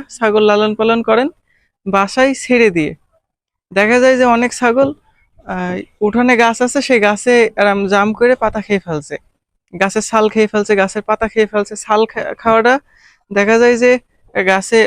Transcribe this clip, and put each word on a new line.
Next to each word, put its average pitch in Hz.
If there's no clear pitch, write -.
ছাগল 214
লালন 214
পালন 226
করেন 233
বাসায় 196
ছেড়ে 233
দিয়ে। 160
দেখা 208
যায় 262
যে 254
অনেক 240
ছাগল, 254
আহ, 180
উঠানে 233
গাছ 233
আছে, 247
সেই 247
গাছে 208
এরম 202
জাম 202
করে 240
পাতা 214
খেয়ে 196
ফেলছে, 151
গাছের 190
ছাল 220
খেয়ে 214
ফেলছে, 214
গাছের 196
পাতা 214
খেয়ে 214
ফেলছে। 208
ছাল 214
খা-, -
খাওয়াটা 226
দেখা 202
যায় 240
যে 247
গাছে 190